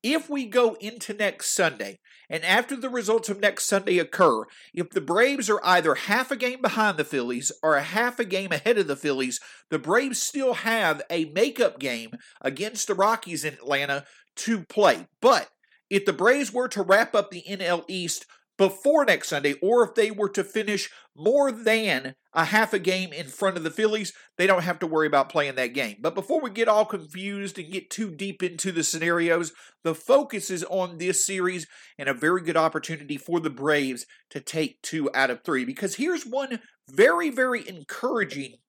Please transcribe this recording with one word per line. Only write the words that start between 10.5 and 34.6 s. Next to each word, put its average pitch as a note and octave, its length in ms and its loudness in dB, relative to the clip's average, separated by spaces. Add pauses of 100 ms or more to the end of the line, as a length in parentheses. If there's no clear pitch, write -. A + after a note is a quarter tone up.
have F#3+ 540 0
a E3 160 -2
makeup G3 540 0
game A#2+ 320 -6 (320)
against F#3 440 -4
the G3+ 80 -2
Rockies F#3 500 0
in D3 100 -6
Atlanta C#3 500 -2 (320)
to G#3+ 280 -4
play. D3 420 4 (160)
But A#3 260 4 (400)
if G3 160 0
the G3 80 2
Braves A3+ 400 2
were A3+ 160 -2
to G3+ 140 -4
wrap G3 320 4
up G3+ 160 0
the F3 180 -14
N F#3+ 140 -8
L E3+ 260 0
East F3+ 380 -6 (320)
before C#4 460 4
next F#3+ 240 2
Sunday, C#3+ 340 0
or A#3 200 4
if G3+ 120 0
they A3 160 4
were G3+ 200 -2
to G3 140 -2
finish G#3 460 -4 (240)
more B3+ 360 4
than G#3+ 640 0 (200)
a D#3+ 120 4
half G#3+ 280 2
a G#3 40 2
game F#3 340 -2
in D3+ 160 -10
front F#3+ 280 -2
of D#3+ 80 -6
the D#3+ 60 -2
Phillies, G#3+ 420 0 (240)
they F3+ 100 2
don't F#3 160 6
have E3+ 160 -2
to F3+ 80 -4
worry D#3 200 2
about C#3 240 4
playing C#3+ 240 0
that B2+ 200 -2
game. A2+ 260 -4
But D#3+ 140 -2
before D4+ 260 -2
we B3+ 100 -6
get A3 180 0
all G#3+ 160 4
confused G3 720 -8
and E3 140 -12
get F#3 180 -8
too G#3+ 200 -6
deep F3+ 320 -8
into F3 300 -4
the E3 100 -2
scenarios, E3+ 680 0 (320)
the E3 100 0
focus A#3+ 560 2
is F3+ 140 -4
on F3+ 340 -4
this F3+ 260 0
series F#3 420 -4 (320)
and C#3 100 -4
a C3+ 60 0
very E3 280 0
good D#3+ 140 -2
opportunity D#3 600 -2
for E3+ 240 -2
the D#3 100 -4
Braves C3+ 560 -2 (240)
to C3 100 -10
take - 420 -6